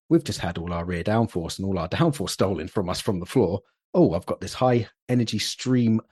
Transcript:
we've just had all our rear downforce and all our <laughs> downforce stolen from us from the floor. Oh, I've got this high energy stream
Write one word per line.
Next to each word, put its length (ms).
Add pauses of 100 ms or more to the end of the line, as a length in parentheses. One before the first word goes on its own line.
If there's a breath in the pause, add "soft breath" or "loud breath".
we've 160
just 160
had 160
all 160
our 100
rear 180
downforce 580
and 60
all 140
our 80
<laughs> 20
downforce 420
stolen 360
from 220
us 100
from 220
the 40
floor. 360 (320)
Oh, 200
I've 120
got 160
this 140
high 340 (180)
energy 320
stream 640 (100)